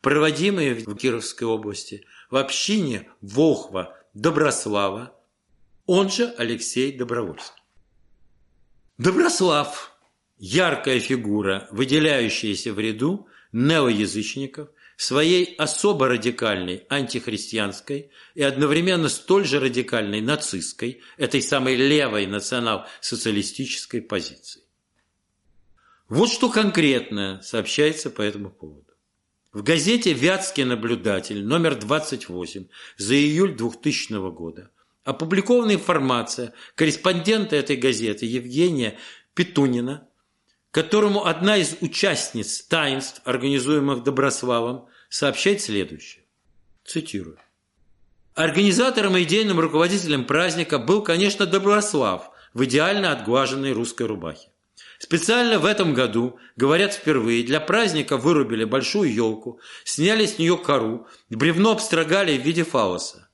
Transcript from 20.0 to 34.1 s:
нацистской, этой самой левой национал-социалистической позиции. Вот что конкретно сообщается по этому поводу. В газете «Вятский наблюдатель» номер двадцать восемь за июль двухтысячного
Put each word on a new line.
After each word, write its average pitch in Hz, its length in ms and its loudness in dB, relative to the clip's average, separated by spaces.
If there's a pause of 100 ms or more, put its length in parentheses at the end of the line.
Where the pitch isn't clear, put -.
нацистской, 123 800 -6 (160)
этой 135 240 0
самой 131 340 0
левой 131 500 2
национал-социалистической 110 1800 -4
позиции. - 640 -10 (1500)
Вот 175 200 4
что 240 200 0
конкретно 127 920 0
сообщается 147 680 -2
по - 120 -8
этому 104 280 -4
поводу. 76 420 -20 (640)
В 104 100 -10
газете 170 500 2
«Вятский 147 500 0
наблюдатель» 107 800 -2
номер 151 320 2
двадцать 127 540 -4
восемь 90 380 -10 (300)
за 104 180 0
июль 151 380 4
двухтысячного 113 800 -4